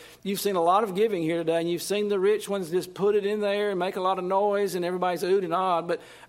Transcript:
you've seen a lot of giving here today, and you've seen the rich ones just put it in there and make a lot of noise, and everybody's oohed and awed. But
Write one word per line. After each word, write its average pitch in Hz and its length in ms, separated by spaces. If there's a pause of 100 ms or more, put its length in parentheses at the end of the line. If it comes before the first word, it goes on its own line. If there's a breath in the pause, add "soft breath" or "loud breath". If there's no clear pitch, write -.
(220 loud breath)
you've 196 180
seen 202 160
a 175 60
lot 185 220
of 196 100
giving 202 300
here 165 140
today, 165 220
and 170 100
you've 170 120
seen 208 260
the 202 120
rich 208 280
ones 190 220
just 180 240
put 208 220
it 196 100
in 208 140
there 208 320
and 185 80
make 190 160
a 190 60
lot 185 180
of 180 40
noise, 196 520
and 175 100
everybody's 180 380
oohed 196 200
and 170 100
awed. 175 340
But 175 120 (300 loud breath)